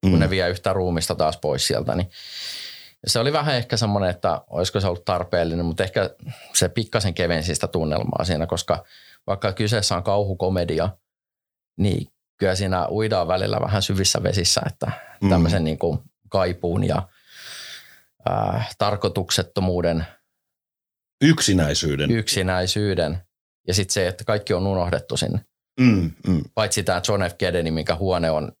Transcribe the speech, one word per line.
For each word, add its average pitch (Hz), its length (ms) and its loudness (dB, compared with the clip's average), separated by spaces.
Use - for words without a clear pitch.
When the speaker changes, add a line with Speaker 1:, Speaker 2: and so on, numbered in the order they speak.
Speaker 1:
kun 95 120 4
Speaker 2:
Mm. 85 60 6
Speaker 1:
ne 95 100 4
vie 90 200 0
yhtä 92 240 -2
ruumista 90 420 0
taas 78 220 0
pois 71 300 -2
sieltä, - 280 -2
niin 90 140 -2
se - 120 0
oli 135 140 0
vähän 147 220 2
ehkä 117 220 -2
semmonen, 101 320 2
että 87 400 -2
olisiko 90 300 -2
se 98 80 0
ollut 87 180 -4
tarpeellinen, 87 600 0
mut 82 160 -4
ehkä 95 280 0
se 90 160 2
pikkasen 101 440 -2
kevensi 85 420 0
sitä - 120 -4
tunnelmaa 78 560 -2
siinä, 82 240 0
koska 87 360 -2
vaikka 98 260 -2
kyseessä 104 420 0
on 90 80 -2
kauhukomedia, 92 840 0
niin 95 300 0
kyllä 95 180 2
siinä 92 340 0
uidaan 104 380 0
välillä 101 340 0
vähän 98 200 0
syvissä 95 420 0
vesissä, 95 440 2
että - 240 -6
Speaker 2:
Mm. 101 80 4
Speaker 1:
tämmösen 85 340 4
niinku 78 400 -2
kaipuun 92 540 0
ja, 92 240 0
äh, 101 480 -2
tarkoituksettomuuden, 92 1300 0
Speaker 2:
Yksinäisyyden. 78 880 4
Speaker 1:
yksinäisyyden 92 1080 0
ja 90 60 0
sit 95 160 0
se, 95 180 0
että - 160 -6
kaikki 104 300 0
on 92 140 0
unohdettu 90 500 -2
sinne. - 220 -2
Speaker 2:
Mm, 101 320 6
mm. 87 140 4
Speaker 1:
Paitsi 104 280 0
tää 90 240 0
John 101 220 0
F - 80 -14
Kennedy, 87 340 0
minkä 80 240 0
huone 87 360 0
on 78 280 -2